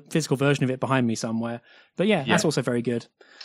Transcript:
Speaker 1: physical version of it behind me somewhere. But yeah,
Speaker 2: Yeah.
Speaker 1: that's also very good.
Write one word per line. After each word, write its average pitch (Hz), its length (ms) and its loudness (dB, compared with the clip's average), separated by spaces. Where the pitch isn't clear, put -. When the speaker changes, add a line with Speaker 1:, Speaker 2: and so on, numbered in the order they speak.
Speaker 1:
physical 147 280 0
version 139 260 2
of 127 60 2
it 127 100 -4
behind 123 260 2
me 113 100 0
somewhere. 117 440 -6
But 180 100 0
yeah, 208 140 4
Speaker 2:
Yeah. 139 120 0
Speaker 1:
that's 175 140 4
also 143 160 0
very 120 200 0
good. 117 240 -2